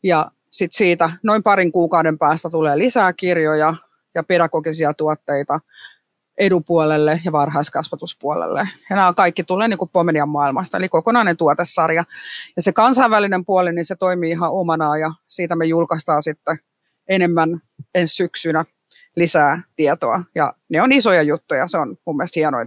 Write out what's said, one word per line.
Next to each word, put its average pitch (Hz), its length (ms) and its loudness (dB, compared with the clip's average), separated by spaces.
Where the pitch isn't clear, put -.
ja 170 280 0
sit - 240 -2
siitä 170 360 2
noin 214 200 2
parin 190 280 2
kuukauden 165 460 2
päästä 160 320 0
tulee 156 280 0
lisää 202 360 2
kirjoja 160 640 0
ja 160 80 -4
pedagogisia 160 720 0
tuotteita 147 680 -2
edupuolelle 160 840 2
ja 170 60 -2
varhaiskasvatuspuolelle. 147 1400 -4
Ja 196 60 -2
nämä 185 180 2
kaikki 180 300 0
tulee 202 240 -2
niin 202 100 -2
kuin 175 160 -8
Pomenian 160 360 0
maailmasta, 147 480 -2
eli 185 120 -4
kokonainen 196 480 2
tuotesarja. 165 680 0
Ja 175 60 -2
se 190 100 2
kansainvälinen 220 760 2
puoli, 180 260 2
niin 170 140 -4
se 190 100 -8
toimii 180 360 -2
ihan 165 200 -2
omanaan, 160 480 0
ja 156 140 -4
siitä 170 280 -4
me 165 100 0
julkaistaan 160 580 0
sitten 156 340 -6
enemmän 170 540 0
ensi 175 200 0
syksynä 165 500 -2
lisää 165 460 2
tietoa. 139 460 0
Ja 147 180 -2
ne 160 120 0
on 262 100 2
isoja 214 300 4
juttuja, 147 460 -2
se 180 100 -2
on 156 280 -4
mun 156 120 -4
mielestä 170 220 -4
hieno 147 280 0